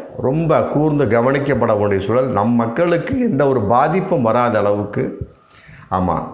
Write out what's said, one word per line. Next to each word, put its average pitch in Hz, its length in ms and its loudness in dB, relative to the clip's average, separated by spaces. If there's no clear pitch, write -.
ரொம்ப 151 420 0
கூர்ந்து 147 420 0
கவனிக்கப்பட 117 760 0
வேண்டிய 101 280 0
சூழல். 123 200 0
நம் 110 280 0
மக்களுக்கு 165 680 0
எந்த 143 280 2
ஒரு 127 120 2
பாதிப்பும் 151 640 0
வராத 113 360 2
அளவுக்கு, 104 600 -2
ஆமா, 90 440 -2